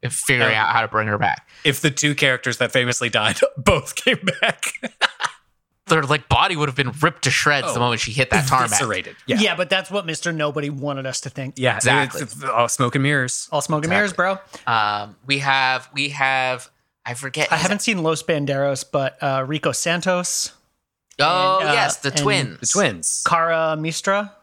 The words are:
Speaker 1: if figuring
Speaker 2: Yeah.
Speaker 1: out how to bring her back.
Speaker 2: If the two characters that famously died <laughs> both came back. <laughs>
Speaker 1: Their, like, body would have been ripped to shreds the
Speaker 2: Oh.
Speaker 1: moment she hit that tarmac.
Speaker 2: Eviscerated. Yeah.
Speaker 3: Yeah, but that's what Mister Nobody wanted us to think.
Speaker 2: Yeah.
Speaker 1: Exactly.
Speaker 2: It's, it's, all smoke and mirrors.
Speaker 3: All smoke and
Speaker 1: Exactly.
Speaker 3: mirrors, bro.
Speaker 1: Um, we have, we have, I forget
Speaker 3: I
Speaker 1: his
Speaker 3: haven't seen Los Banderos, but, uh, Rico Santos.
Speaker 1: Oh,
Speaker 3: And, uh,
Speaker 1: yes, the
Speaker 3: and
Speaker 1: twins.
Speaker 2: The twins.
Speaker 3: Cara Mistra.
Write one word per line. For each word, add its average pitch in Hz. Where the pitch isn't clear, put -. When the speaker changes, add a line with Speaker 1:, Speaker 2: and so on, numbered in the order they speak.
Speaker 1:
if 123
figuring 120
Speaker 2:
Yeah. 110
Speaker 1:
out 110
how 117
to 110
bring 107
her 104
back. -
Speaker 2:
If 143
the 156
two 147
characters 131
that 120
famously 123
died 107
<laughs> -
both 156
came -
back. -
<laughs> 233
Speaker 1:
Their, 160
like, 143
body 170
would 147
have 131
been 131
ripped 160
to 135
shreds 143
the 120
Speaker 2:
Oh. 120
Speaker 1:
moment 117
she 113
hit 131
that 110
tarmac. 131
Speaker 2:
Eviscerated. 104
Yeah. -
Speaker 3:
Yeah, 196
but 180
that's 190
what 190
Mister 160
Nobody 147
wanted 139
us 131
to 139
think. 131
Speaker 2:
Yeah. 123
Speaker 1:
Exactly. 123
Speaker 2:
It's, 131
it's, 143
all 117
smoke 123
and 135
mirrors. 139
Speaker 3:
All 147
smoke 151
and 165
Speaker 1:
Exactly. 190
Speaker 3:
mirrors, 190
bro. 123
Speaker 1:
Um, 104
we 139
have, 131
we 143
have, 131
I 123
forget 135
Speaker 3:
I 170
Speaker 1:
his 151
Speaker 3:
haven't 190
seen 190
Los 160
Banderos, 139
but, 135
uh, 135
Rico 151
Santos. 175
Speaker 1:
Oh, 185
Speaker 3:
And, 156
uh, 147
Speaker 1:
yes, 185
the 139
Speaker 3:
and 135
Speaker 1:
twins. 127
Speaker 2:
The 120
twins. 147
Speaker 3:
Cara 165
Mistra. 196